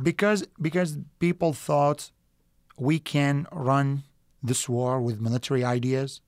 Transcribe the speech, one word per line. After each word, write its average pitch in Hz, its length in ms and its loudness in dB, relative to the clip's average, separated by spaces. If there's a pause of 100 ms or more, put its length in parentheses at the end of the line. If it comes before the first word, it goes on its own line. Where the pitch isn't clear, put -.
Because, 202 440 0 (160)
because 156 360 0 (220)
people 170 340 2
thought 147 580 0 (680)
we 151 220 2
can 143 540 0
run 139 500 0 (420)
this 123 220 -2
war 123 320 0
with 117 220 -2
military 123 420 0
ideas, 127 640 0